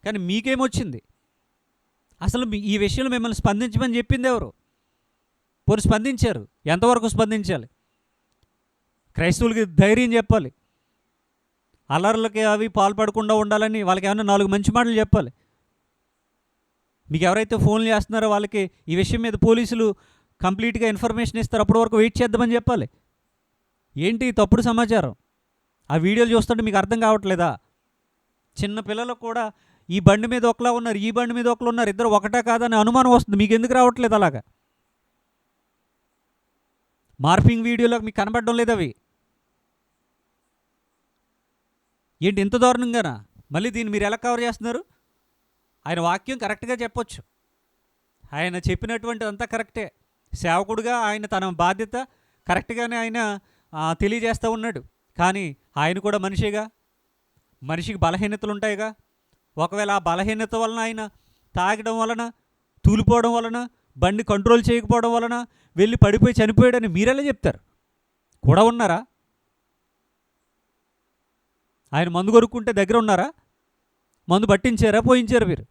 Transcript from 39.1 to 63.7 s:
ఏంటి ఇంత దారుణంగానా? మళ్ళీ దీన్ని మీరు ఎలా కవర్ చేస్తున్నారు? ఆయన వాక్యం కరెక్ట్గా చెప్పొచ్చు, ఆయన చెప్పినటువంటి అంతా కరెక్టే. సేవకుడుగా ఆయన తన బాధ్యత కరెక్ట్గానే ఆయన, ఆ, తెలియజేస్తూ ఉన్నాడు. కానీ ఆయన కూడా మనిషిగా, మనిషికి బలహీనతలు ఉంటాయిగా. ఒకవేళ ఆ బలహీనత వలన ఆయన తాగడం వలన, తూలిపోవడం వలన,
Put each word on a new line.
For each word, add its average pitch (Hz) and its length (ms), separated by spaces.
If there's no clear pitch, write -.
ఏంటి 196 200
ఇంత 196 220
దారుణంగానా? 240 500
మళ్ళీ 190 240
దీన్ని 220 180
మీరు 208 160
ఎలా 226 140
కవర్ 240 240
చేస్తున్నారు? 233 340
ఆయన 170 220
వాక్యం 196 300
కరెక్ట్గా 226 440
చెప్పొచ్చు, 233 400
ఆయన 175 220
చెప్పినటువంటి 226 560
అంతా 208 280
కరెక్టే. 220 320
సేవకుడుగా 208 600
ఆయన 208 180
తన 190 200
బాధ్యత 190 340
కరెక్ట్గానే 233 560
ఆయన, 226 160
ఆ, 156 80
తెలియజేస్తూ 226 540
ఉన్నాడు. 220 260
కానీ 190 280
ఆయన 165 280
కూడా 208 200
మనిషిగా, 208 380
మనిషికి 170 440
బలహీనతలు 202 500
ఉంటాయిగా. 214 340
ఒకవేళ 202 340
ఆ 196 180
బలహీనత 214 460
వలన 226 300
ఆయన 226 160
తాగడం 214 460
వలన, 226 220
తూలిపోవడం 233 480
వలన, 233 240